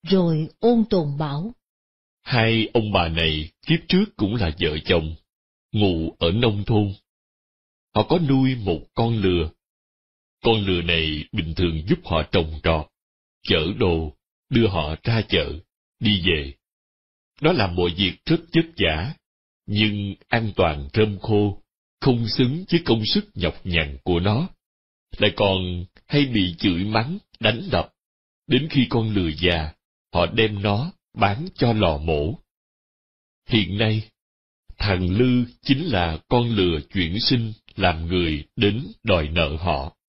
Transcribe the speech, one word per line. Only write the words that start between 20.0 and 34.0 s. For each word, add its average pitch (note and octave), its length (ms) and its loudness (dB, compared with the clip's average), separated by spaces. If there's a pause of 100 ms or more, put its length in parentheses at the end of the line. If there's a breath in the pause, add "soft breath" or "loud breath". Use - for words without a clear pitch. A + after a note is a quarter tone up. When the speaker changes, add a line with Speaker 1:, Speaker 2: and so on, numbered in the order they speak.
Speaker 2:
an A2+ 280 -2
toàn D2 380 0
rơm G#2+ 260 2
khô, G#2 420 0 (400)
không A#2+ 260 2
xứng C3+ 440 -2
với F3 140 2
công A#2 200 2
sức G3+ 280 -2
nhọc E2+ 200 -4 (100)
nhằn D#2 400 -2
của F2 160 2
nó. G#2+ 300 0 (680)
Lại G#2 180 2
còn F#2 500 0 (200)
hay D3 200 2
bị G2 340 0
chửi F#2 240 0
mắng, A2+ 340 -2 (220)
đánh A2 220 -2 (100)
đập. F2 220 -2 (540)
Đến C#3 240 0
khi C3 180 2
con A2+ 200 -2
lừa F#2+ 200 0 (120)
già, E2 300 0 (420)
họ F2 120 2
đem G#2 360 -2
nó G#2+ 300 0 (220)
bán G#2+ 420 0
cho A#2+ 180 2
lò F2 240 2
mổ. D#2 420 -2 (1080)
Hiện A#2 300 0
nay, A2 320 0 (680)